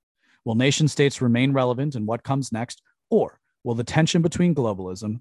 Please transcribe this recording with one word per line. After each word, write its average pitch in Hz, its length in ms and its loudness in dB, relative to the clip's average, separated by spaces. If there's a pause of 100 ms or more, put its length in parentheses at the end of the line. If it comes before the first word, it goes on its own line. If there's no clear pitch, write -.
(440)
Will 113 120 -2
nation 139 320 4
states 139 340 0
remain 123 300 2
relevant 131 420 0
in 107 120 -6
what 113 180 -4
comes 135 260 -4
next, 113 320 -8 (260)
or 190 300 0 (240)
will 120 120 -4
the 117 100 -2
tension 160 360 2
between 170 340 0
globalism, 107 680 -4